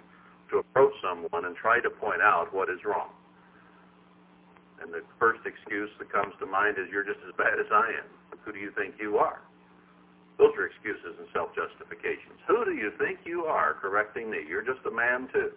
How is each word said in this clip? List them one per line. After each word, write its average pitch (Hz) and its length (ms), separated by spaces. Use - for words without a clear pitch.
to 104 80
approach 135 420
someone 85 440
and 87 120
try 117 240
to 110 80
point 95 320
out 98 320
what 95 160
is 90 160
wrong. 92 240
And 82 140
the 82 80
first 113 260
excuse 104 540
that - 140
comes 101 280
to 98 60
mind 98 320
is, 92 120
"You're 101 140
just 101 240
as 87 60
bad 107 240
as 104 140
I 110 160
am. - 480
Who 107 60
do 98 80
you 101 120
think 98 280
you 104 180
are?" - 240
Those 110 180
are 95 120
excuses 87 500
and 85 160
self-justifications. - 1120
Who 381 160
do 214 100
you 220 180
think 196 340
you 170 200
are 117 280
correcting 98 560
me? 82 180
You're 92 140
just 127 240
a 110 60
man 123 380
too. 123 280